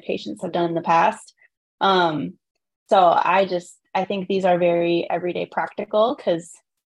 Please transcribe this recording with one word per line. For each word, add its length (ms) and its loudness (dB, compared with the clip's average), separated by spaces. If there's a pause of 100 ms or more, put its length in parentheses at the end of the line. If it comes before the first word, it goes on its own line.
patients 380 -10
have 100 -8
done 180 -2
in 40 -6
the 80 -4
past. 520 0 (460)
Um, 540 0 (540)
so 120 4
I 440 4
just, 340 -8 (160)
I 100 -2
think 220 -6
these 180 -2
are 140 4
very 500 0
everyday 380 -4
practical 720 -2
'cause 340 -4 (400)